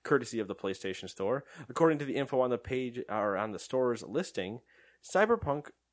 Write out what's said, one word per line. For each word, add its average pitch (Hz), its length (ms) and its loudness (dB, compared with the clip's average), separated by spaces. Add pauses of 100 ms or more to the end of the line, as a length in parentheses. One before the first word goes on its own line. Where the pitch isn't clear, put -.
courtesy 120 360 2
of 101 100 -2
the 98 60 -4
PlayStation 95 540 -4
Store. 117 360 -2 (240)
According 160 300 4
to 143 60 -4
the 135 120 -2
info 135 240 2
on 127 100 4
the 120 80 0
page, 127 500 -4
or 101 280 0
on 107 160 -2
the 90 60 -8
store's 123 440 0
listing, 107 580 -4 (420)
Cyberpunk 185 680 2 (220)